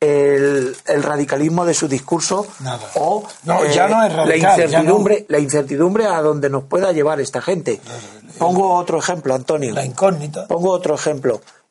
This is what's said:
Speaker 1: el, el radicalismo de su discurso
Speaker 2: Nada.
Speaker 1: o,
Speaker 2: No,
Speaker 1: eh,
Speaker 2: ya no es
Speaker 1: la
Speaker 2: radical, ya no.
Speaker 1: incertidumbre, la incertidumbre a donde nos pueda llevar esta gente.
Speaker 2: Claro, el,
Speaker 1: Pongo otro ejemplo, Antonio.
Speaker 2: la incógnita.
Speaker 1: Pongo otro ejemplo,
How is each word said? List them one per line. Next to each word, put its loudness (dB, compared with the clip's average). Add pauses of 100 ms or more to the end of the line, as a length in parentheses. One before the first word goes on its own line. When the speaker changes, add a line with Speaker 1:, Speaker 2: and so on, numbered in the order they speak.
Speaker 1:
el, 2 (100)
el 2
radicalismo 0
de 2
su -2
discurso -2 (140)
Speaker 2:
Nada. -10 (120)
Speaker 1:
o, 0 (200)
Speaker 2:
No, 0
Speaker 1:
eh, 2
Speaker 2:
ya 4
no 2
es 0
Speaker 1:
la 0
Speaker 2:
radical, 2
ya 4
no. 4
Speaker 1:
incertidumbre, 2
la 2
incertidumbre 0
a 0
donde 0
nos -4
pueda 0
llevar 0
esta -4
gente. -4
Speaker 2:
Claro, -16 (240)
el, -20 (100)
Speaker 1:
Pongo 2
otro 0
ejemplo, -2
Antonio. -2
Speaker 2:
la -4
incógnita. -2
Speaker 1:
Pongo 0
otro 0
ejemplo, -2 (300)